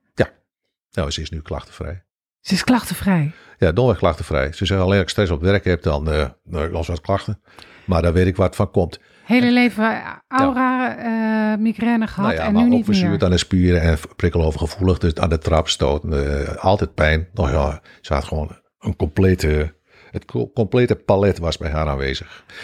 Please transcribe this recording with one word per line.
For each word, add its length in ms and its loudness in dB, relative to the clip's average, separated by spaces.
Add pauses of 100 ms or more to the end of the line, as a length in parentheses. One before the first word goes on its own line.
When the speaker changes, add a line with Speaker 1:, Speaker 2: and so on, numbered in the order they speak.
(140)
Speaker 1:
Ja. 160 0 (600)
Nou, 200 -4
ze 100 -8
is 100 -10
nu 100 -10
klachtenvrij. 640 -12 (360)
Speaker 2:
Ze 140 -4
is 100 -2
klachtenvrij? 680 0 (260)
Speaker 1:
Ja, 140 4
domweg 260 2
klachtenvrij. 540 0
Ze 140 -4
zegt 140 2
alleen, 120 2
"Als 100 4
ik 60 -4
stress 220 0
op 100 -2
werk 240 2
heb, 180 0
dan, 280 -2
eh, 180 0 (160)
nou, 220 -6
ik 60 -8
last 160 -6
wat 120 -6
klachten. 420 -6 (440)
Maar 160 0
dan 100 2
weet 140 4
ik 100 0
waar 100 2
het 100 -4
van 140 0
komt." 300 -2 (240)
Speaker 2:
Hele 220 2
Speaker 1:
En 60 4
Speaker 2:
leven, 320 2
eh, 280 -4 (160)
aura, 600 0
Speaker 1:
Ja. 640 -2
Speaker 2:
eh, 60 -2
migraine 480 0
gehad 240 -4
Speaker 1:
Nou 100 -2
ja, 60 -2
Speaker 2:
en 60 0
Speaker 1:
maar 100 4
Speaker 2:
nu 60 4
Speaker 1:
ook 60 4
Speaker 2:
niet 120 2
meer. 100 2
Speaker 1:
verzuurd 280 2
aan 60 4
de 80 4
spieren 420 2
en 180 2 (180)
prikkelovergevoelig. 840 0
Dus 160 0
aan 140 0
de 100 0
trap 300 0
stoten, 760 -2
eh, 100 -8
altijd 380 0
pijn. 380 0
Nou 180 -2
ja, 320 -2 (180)
ze 140 -6
had 100 -2
gewoon 320 -8 (220)
een 180 -6
complete, 800 0 (360)
het 140 -12
co-, 280 -6
complete 440 2
palet 420 2
was 180 -4
bij 140 -6
haar 180 -2
aanwezig. 560 -6 (200)